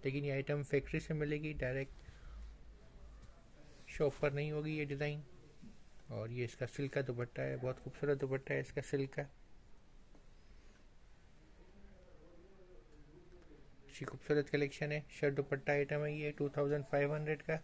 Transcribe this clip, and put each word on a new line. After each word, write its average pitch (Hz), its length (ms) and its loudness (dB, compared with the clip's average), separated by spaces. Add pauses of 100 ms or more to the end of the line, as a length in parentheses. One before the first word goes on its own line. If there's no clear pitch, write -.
लेकिन 139 200 2
ये 143 60 2
आइटम 139 320 2
factory 143 360 4
से 156 140 -2
मिलेगी, 151 420 0
डायरेक्ट 135 380 0 (2000)
shop 143 320 4
पर 143 120 4
नहीं 147 180 0
होगी 151 260 0
ये 151 80 2
design। 147 380 0 (880)
और 110 200 -4
ये 123 140 0
इसका 117 220 -4
silk 139 260 -2
का 139 80 4
दुपट्टा 123 400 -2
है, 135 160 0
बहुत 127 220 -2
खूबसूरत 143 380 2
दुपट्टा 135 360 0
है 139 80 4
इसका 139 200 -2
silk 135 320 0
का। 143 100 -2 (4000)
अच्छी - 220 -10
खूबसूरत 147 440 2
कलेक्शन 147 420 2
है, 151 200 -2
शर्ट 139 240 4
दुपट्टा 139 380 4
item 143 280 4
है 151 120 2
ये 151 180 0
टू 147 180 2
थाउजेंड 143 360 4
फ़ाइव 143 300 6
हंड्रेड 151 260 2
का। 160 220 2